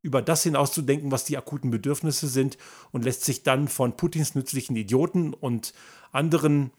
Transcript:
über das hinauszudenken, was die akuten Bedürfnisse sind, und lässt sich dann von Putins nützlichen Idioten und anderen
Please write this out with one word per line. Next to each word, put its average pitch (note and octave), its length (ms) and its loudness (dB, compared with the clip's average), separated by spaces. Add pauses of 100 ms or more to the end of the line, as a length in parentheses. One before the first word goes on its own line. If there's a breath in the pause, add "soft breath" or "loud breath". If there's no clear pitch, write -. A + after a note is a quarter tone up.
über C3 180 2
das D#3 220 2
hinauszudenken, C#3+ 720 2
was C3 120 -2
die C#3+ 120 -4
akuten C3 340 -4
Bedürfnisse C#3 560 -2
sind, C3+ 320 0 (320 loud breath)
und A#2+ 140 -4
lässt B2+ 200 -2
sich - 200 -2
dann C#3 240 2
von B2 280 0
Putins D#3 380 -2
nützlichen C3 400 -4
Idioten C#3+ 580 2
und A#2+ 420 -4 (360 loud breath)
anderen D3 680 2